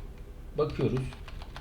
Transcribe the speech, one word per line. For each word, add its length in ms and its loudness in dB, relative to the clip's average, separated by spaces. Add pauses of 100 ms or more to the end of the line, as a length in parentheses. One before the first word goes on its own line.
(580)
bakıyoruz. 460 4 (580)